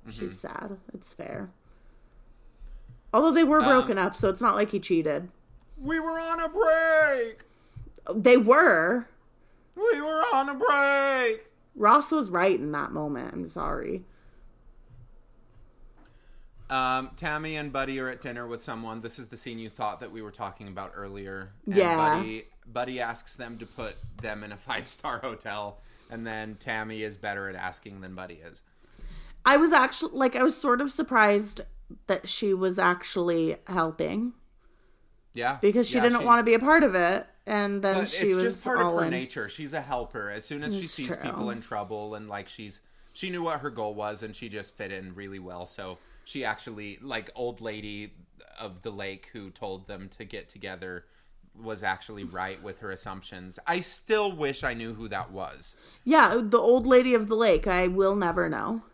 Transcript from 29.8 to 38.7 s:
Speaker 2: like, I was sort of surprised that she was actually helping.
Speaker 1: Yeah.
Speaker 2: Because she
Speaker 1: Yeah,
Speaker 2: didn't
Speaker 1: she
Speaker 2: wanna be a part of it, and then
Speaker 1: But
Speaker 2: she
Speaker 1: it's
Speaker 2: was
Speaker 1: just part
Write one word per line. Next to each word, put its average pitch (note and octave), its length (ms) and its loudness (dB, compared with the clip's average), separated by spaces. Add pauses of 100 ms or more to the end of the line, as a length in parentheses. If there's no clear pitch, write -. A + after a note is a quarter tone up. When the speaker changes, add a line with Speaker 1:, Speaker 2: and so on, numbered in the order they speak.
Speaker 2:
like, B3+ 160 4
I B3 80 2
was C4+ 180 4
sort B3 200 2
of C#4+ 100 -2
surprised G#3+ 680 2 (480)
that F#3+ 200 0
she G3+ 240 0
was F#3 280 0
actually F3 800 0 (100)
helping. F3 640 -2 (1040)
Speaker 1:
Yeah. A#2 280 -2
Speaker 2:
Because G#3 260 6
she B3+ 100 2
Speaker 1:
Yeah, A3+ 40 4
Speaker 2:
didn't A#3+ 160 6
Speaker 1:
she - 80 -2
Speaker 2:
wanna A#3 160 8
be A3+ 120 6
a A#3 40 6
part D4 240 6
of G3+ 140 4
it, F3 320 2 (180)
and G3+ 340 0
then G3 200 2
Speaker 1:
But G#3 80 -2
Speaker 2:
she G#3 180 0
Speaker 1:
it's G3 80 4
Speaker 2:
was F#3 80 2
Speaker 1:
just - 220 -2
part B3+ 160 0